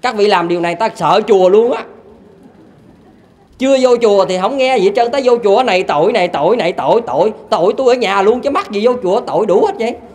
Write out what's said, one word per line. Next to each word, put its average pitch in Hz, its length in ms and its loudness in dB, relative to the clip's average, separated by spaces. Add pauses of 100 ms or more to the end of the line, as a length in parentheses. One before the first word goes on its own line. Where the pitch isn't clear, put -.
Các 240 140 -4
vị 208 100 0
làm 180 220 0
điều 175 120 -2
này 170 140 -4
ta 214 200 -4
sợ 170 320 0
chùa 185 220 4
luôn 226 240 2
á. - 120 -8 (1700)
Chưa 269 220 2
vô 247 160 4
chùa 202 280 2
thì 185 140 -4
không 214 180 -2
nghe 262 200 0
gì 196 80 0
hết 196 120 2
trơn, 240 140 0
ta 277 140 -2
vô 240 200 2
chùa 208 180 2
này 190 200 0
tội, 180 300 0
này 185 160 0
tội, 160 280 0
này 175 160 -2
tội, 170 280 0
tội, 190 320 -2 (160)
tội 190 280 0
tôi 254 180 2
ở 262 40 -6
nhà 196 240 -2
luôn 233 180 2
chứ 277 100 -4
mắc 370 200 -6
gì 208 160 -2
vô 247 60 2 (100)
chùa, 190 180 0
tội 190 260 -4
đủ 214 200 2
hết 392 120 -2
vậy. 233 180 -6 (180)